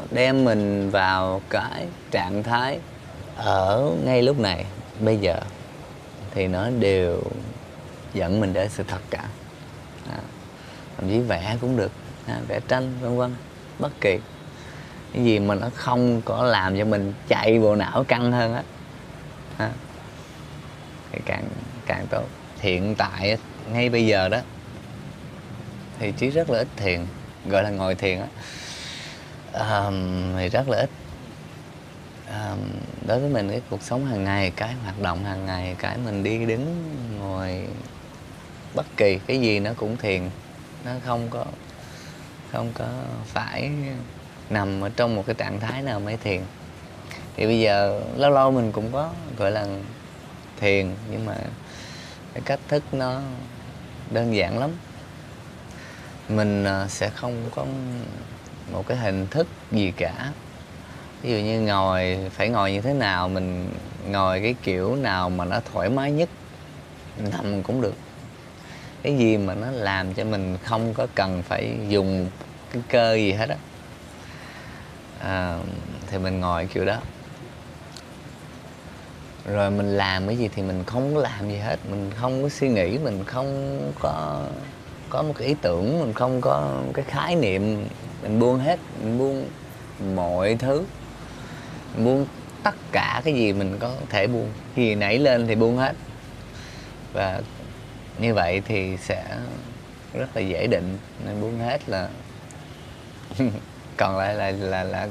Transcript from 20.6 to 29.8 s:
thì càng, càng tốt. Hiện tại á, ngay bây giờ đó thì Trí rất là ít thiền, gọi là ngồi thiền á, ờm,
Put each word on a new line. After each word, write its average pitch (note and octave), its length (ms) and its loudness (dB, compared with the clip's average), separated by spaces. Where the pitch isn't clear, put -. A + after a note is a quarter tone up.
thì - 140 -6
càng, - 180 -2
càng F#2+ 240 -2
tốt. - 140 0
Hiện G2 360 2
tại G2 360 2
á, A2+ 60 2
ngay A#2+ 180 2
bây A#2 160 6
giờ G2 240 6
đó G#2+ 80 4
thì G#2 120 -2
Trí B2+ 180 2
rất D#3 200 4
là A#2 100 4
ít B2+ 80 2
thiền, F2 280 2
gọi G2 180 6
là G#2 60 0
ngồi F#2+ 260 0
thiền F#2 240 2
á, G#2 80 -4
ờm, F#2+ 840 0